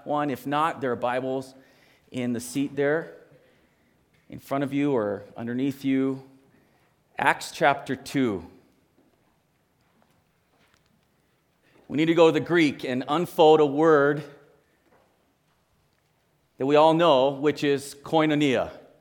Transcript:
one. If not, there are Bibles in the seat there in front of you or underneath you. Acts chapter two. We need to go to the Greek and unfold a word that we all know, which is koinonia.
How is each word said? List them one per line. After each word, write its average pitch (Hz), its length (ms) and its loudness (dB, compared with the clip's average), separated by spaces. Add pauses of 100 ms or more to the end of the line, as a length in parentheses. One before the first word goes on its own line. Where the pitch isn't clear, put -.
one. 147 260 -4
If 127 160 -8
not, 147 360 -4
there 127 100 -2
are 117 60 -4
Bibles 131 580 -6 (560)
in 123 220 -6
the 110 80 -6
seat 139 340 -8
there 151 400 -2 (1120)
in - 100 -16
front 139 260 -6
of 135 80 -8
you 143 180 -2
or 104 320 -2 (140)
underneath 127 480 -6
you. 135 360 -2 (960)
Acts - 340 -2
chapter 139 440 0
two. 113 500 -4 (3500)
We - 80 -8
need 160 120 0
to 165 60 4
go 165 120 6
to 160 80 6
the 151 80 0
Greek 160 420 0
and 131 240 -4
unfold 156 540 4
a 151 40 4
word 147 560 2 (2250)
that 127 80 -4
we 143 100 2
all 160 180 6
know, 147 360 4
which 143 340 -2
is 139 400 -2
koinonia. 147 680 0 (300)